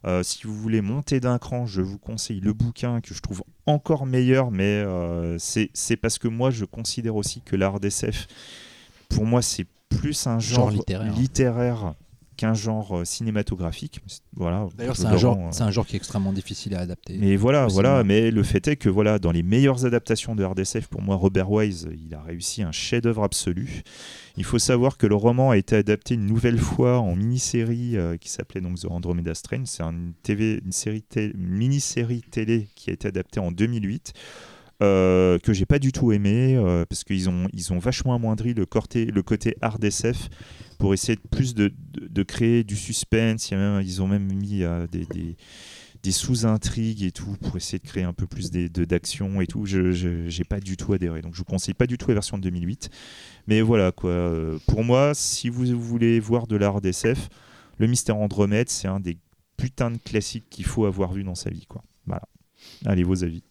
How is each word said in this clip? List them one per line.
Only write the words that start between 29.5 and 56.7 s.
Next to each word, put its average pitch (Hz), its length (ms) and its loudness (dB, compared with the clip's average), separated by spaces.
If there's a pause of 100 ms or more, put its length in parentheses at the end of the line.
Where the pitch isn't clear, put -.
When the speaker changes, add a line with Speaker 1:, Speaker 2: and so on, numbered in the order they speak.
Speaker 1:
C'est - 160 -10
une 85 400 -6
T 110 140 0
V, 110 280 0
une 185 80 -6
série 107 300 -6
té-, 107 340 -4
mini-série 117 880 -2
télé 110 540 -2
qui - 160 -8
a - 20 -4
été 104 140 -6
adaptée 92 320 -4
en 90 120 -2
deux 95 140 2
mille 113 220 -2
huit. 120 260 -6 (720)
Euh, 92 560 6
que 113 140 4
j'ai 95 120 2
pas 143 140 4
du 135 120 2
tout 120 200 2
aimé, 107 440 4
euh, 90 320 4
parce - 160 -8
qu'ils 92 260 0
ont, 90 220 0
ils 90 220 -4
ont 90 60 0
vachement 127 340 0
amoindri 113 400 0
le 107 140 0
corté-, 113 380 0
le 104 180 0
côté 110 360 0
hard 110 240 -2
S 104 200 0 (100)
F - 160 -6 (480)
pour 98 160 4
essayer 110 220 2
de - 200 -20
plus 123 200 0
de, 104 180 2 (200)
de, - 140 -10
de 98 140 -2
créer 117 420 2
du 101 120 -6
suspense. 113 720 -2
Il 98 60 -2
y - 20 0
a - 20 0
même, 101 220 2
ils 92 220 -2
ont 95 40 0
même 98 240 0
mis, 101 300 -2
euh, 85 240 -2
des, 85 200 -6
des, 85 300 -8 (680)
des 98 80 -2
sous-intrigues 110 880 0
et 90 100 -2
tout 98 300 -8
pour 90 160 -4
essayer - 220 -6
de - 80 -14
créer 95 160 -4
un 87 100 -4
peu - 140 -4
plus 90 240 -8
des, 87 180 -2
de, 85 160 0
d'action 95 560 -2
et 87 60 0
tout. 107 180 -6
Je, 92 280 2
je, 87 360 -2
j'ai 85 140 -4
pas 101 160 -4
du 95 180 -6
tout - 160 -2
adhéré, 85 300 -2
donc 82 100 -10
je 87 60 -10
vous 87 60 -6
conseille 95 280 -4
pas 123 140 2
du 123 100 -4
tout - 120 -4
la 120 40 4
version 101 240 -2
de 95 60 -6
deux 90 80 -2
mille 87 160 -4
huit. - 240 -8 (560)
Mais 107 140 4
voilà 107 300 6
quoi. 90 200 -4
Euh, 82 560 -2
pour 110 160 2
moi, 135 320 4
si - 340 -4
vous 123 160 -2 (140)
voulez 117 400 4
voir 113 260 0
de 110 100 -2
la 101 120 4
hard 98 180 0